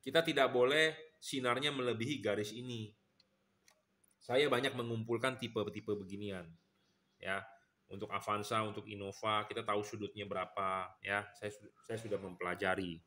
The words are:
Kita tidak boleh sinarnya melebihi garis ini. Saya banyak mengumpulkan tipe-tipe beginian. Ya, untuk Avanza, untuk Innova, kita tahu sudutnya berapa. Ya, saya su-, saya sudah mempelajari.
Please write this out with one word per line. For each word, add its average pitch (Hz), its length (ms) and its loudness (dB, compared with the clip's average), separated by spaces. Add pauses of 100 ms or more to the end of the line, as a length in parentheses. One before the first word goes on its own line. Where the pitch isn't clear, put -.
Kita 165 240 4
tidak 139 240 6
boleh 143 720 4
sinarnya 127 480 0
melebihi 127 560 0
garis 104 320 0
ini. 117 320 -8 (1300)
Saya 135 320 2
banyak 123 240 2
mengumpulkan 117 640 0
tipe-tipe 107 560 -4
beginian. 98 560 -8 (720)
Ya, 95 240 -4 (400)
untuk 101 240 -10
Avanza, 104 560 0
untuk 104 240 -8
Innova, 104 560 0
kita 110 160 -6
tahu 104 240 0
sudutnya 101 400 -8
berapa. 95 640 -2 (160)
Ya, 101 320 0
saya 104 160 -6
su-, - 200 -20 (120)
saya 113 160 -4
sudah 104 160 -2
mempelajari. 90 880 -2